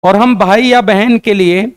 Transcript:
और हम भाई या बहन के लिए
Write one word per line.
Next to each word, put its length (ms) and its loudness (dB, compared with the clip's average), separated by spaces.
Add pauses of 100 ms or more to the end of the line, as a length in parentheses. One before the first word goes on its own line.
और 140 0
हम 220 0
भाई 240 0
या 200 2
बहन 360 0
के 160 -2
लिए 320 0 (100)